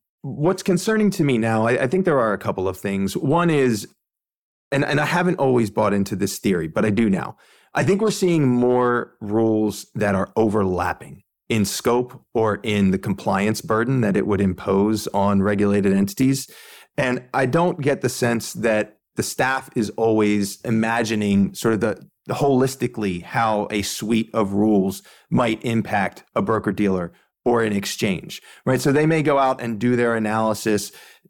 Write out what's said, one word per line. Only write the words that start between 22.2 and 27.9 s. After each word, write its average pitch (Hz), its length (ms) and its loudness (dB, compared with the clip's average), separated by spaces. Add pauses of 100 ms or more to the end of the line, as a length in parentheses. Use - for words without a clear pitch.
the - 100 -6
holistically 127 880 0
how 110 480 -2
a 104 100 -2
suite 110 520 -2
of 101 200 0
rules 98 500 2 (260)
might 117 360 0
impact 107 580 -2 (120)
a 113 60 0
broker-dealer 98 680 -2 (340)
or 120 160 2
an 110 120 0
exchange, - 680 -4 (240)